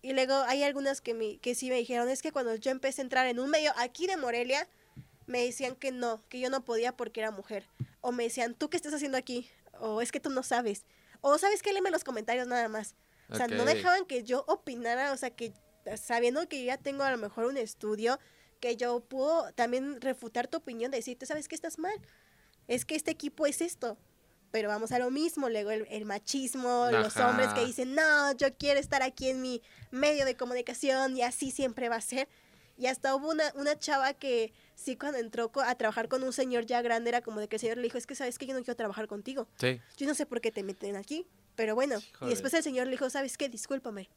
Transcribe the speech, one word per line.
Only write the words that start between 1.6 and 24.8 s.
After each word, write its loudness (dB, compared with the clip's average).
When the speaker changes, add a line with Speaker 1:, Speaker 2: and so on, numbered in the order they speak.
Speaker 1:
me 2
dijeron, 0
"Es -2
que -4
cuando 0
yo -2
empecé -2
a -2
entrar 2
en 0
un 0
medio 4
aquí -2
de 0
Morelia", 0
me 0
decían -4
que -4
no, -2
que -8
yo 0
no 0
podía 0
porque -6
era -2
mujer. -8
O 0
me 0
decían, 0
"¿Tú -2
qué 0
estás -2
haciendo -2
aquí?". -4
O, -2
"Es -2
que -4
tú -4
no 0
sabes". 0
O, 6
"¿Sabes 4
qué? 0
Léeme 2
los 0
comentarios -2
nada 0
más". -6
O -8
sea, 2
no 2
Speaker 2:
Ok. 6
Speaker 1:
dejaban 4
que -2
yo 0
opinara, 0
o -4
sea, -4
que -8
sabiendo 2
que -6
yo -4
ya 0
tengo -4
a 4
lo 0
mejor -4
un 0
estudio, -2
que -2
yo 0
puedo 0
también -2
refutar -2
tu -4
opinión, -6
decirte, -6
"¿Sabes -6
qué? -8
Estás -8
mal. -2
Es -2
que -4
este -2
equipo -2
es 0
esto". -4
Pero 0
vamos -2